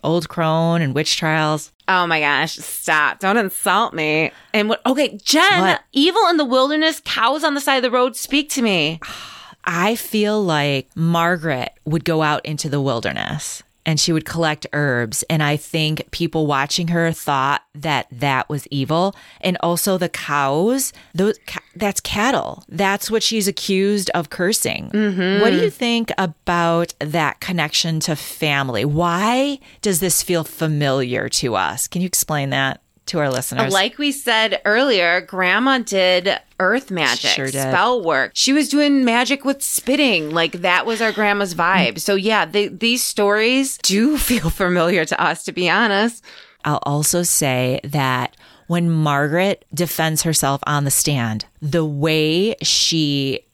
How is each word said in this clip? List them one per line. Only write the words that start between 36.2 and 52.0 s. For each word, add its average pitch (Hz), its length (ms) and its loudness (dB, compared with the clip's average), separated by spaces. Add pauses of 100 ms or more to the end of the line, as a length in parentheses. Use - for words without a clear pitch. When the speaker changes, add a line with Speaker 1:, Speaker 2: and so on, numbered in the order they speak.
Speaker 2:
earth 208 320 0
magic, 139 400 0
Speaker 1:
Sure 135 160 0
did. 135 140 -4
Speaker 2:
spell 196 420 2
work. 143 320 0
She - 180 0
was 294 160 2
doing 285 360 4
magic 240 400 0
with 277 180 -2
spitting. 233 680 0
Like, 170 220 0 (100)
that 180 240 2
was 226 160 -2
our 220 100 0
grandma's 202 420 0
vibe. 165 460 2
So 202 160 0
yeah, 196 300 2
they, 202 220 0
these 233 360 -2
stories 220 760 0
do 233 400 2
<laughs> - 0 -
feel 175 320 0
familiar 175 540 2
to - 180 -2
us, 165 220 -2
to - 80 -8
be 175 180 0
honest. 214 540 2 (400)
Speaker 1:
I'll 147 200 0
also 151 380 0
say 127 640 0
that 131 520 -2 (300)
when 170 240 0
Margaret 156 840 2
defends 160 500 -2
herself 143 440 0
on 147 180 0
the 139 60 0
stand, 117 540 0 (180)
the 156 220 0
way 156 760 0